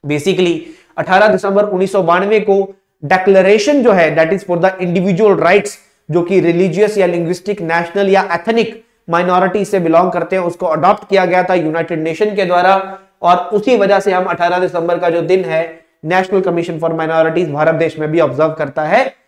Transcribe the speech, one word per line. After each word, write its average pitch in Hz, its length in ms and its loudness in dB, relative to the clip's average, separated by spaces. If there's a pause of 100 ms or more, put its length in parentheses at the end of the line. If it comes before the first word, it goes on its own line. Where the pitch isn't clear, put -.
Basically 170 520 0 (400)
अठारह 185 320 2
दिसंबर 196 360 0
उन्नीस 190 280 -2
सौ 196 100 0
बानवे 196 380 2
को 196 340 0 (300)
डिक्लेरेशन 196 800 4
जो 226 100 4
है, 160 240 2
that 160 160 2
is 190 180 -4
for 170 140 0
the 185 60 2 (160)
individual 185 540 2
rights, 202 340 2 (360)
जो 170 120 0
कि 180 180 2
रिलीजियस 180 580 0
या 185 80 2
लिंग्विस्टिक, 175 560 -4
नेशनल 170 460 -2
या 190 240 2
एथनिक 220 520 -4 (260)
माइनॉरिटी 180 540 0
से 196 160 -2
बिलोंग 165 320 2
करते 175 240 -4
हैं, 185 60 -2
उसको 175 240 -6
अडॉप्ट 170 420 0
किया 190 160 2
गया 180 180 2
था 185 120 0
यूनाइटेड 160 480 -2
नेशन 180 340 -2
के 196 80 -2
द्वारा। 180 540 0 (240)
और 175 140 4
उसी 208 400 0
वजह 196 240 2
से 202 120 -2
हम 185 120 0
अठारह 175 340 -2
दिसंबर 170 400 -2
का 170 120 0
जो 170 120 -2
दिन 180 220 0
है, 165 420 -6 (200)
National 185 360 0
Commission 170 380 -4
for 165 100 -2
Minorities 160 580 0
भारत 151 260 0
देश 156 240 -2
में 151 120 -4
भी 165 100 0
ऑब्जर्व 151 320 0
करता 156 300 -6
है 202 320 0 (140)